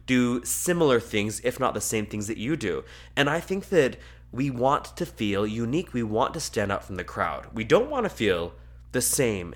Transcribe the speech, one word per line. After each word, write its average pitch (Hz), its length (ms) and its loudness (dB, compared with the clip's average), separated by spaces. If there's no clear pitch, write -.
do 123 380 2
similar 160 560 2
things, 107 440 -2
if 123 160 -2
not 123 140 2
the 104 80 -4
same 107 240 -2
things 107 220 -6
that 113 100 -6
you 131 200 -2
do. 87 260 -2
And 139 140 4
I 160 100 0
think 190 300 -6
that 135 280 4
we 135 180 0
want 127 480 0
to 175 80 -2
feel 104 420 0
unique. 117 460 -2
We 120 100 0
want 107 300 0
to 165 60 -6
stand 101 320 -2
out 98 120 -2
from 98 120 -10
the 90 80 -6
crowd. 85 500 -4
We 110 100 -4
don't 190 260 4
want 254 160 0
to 180 40 -2
feel 87 440 0
the 127 100 0
same 104 540 0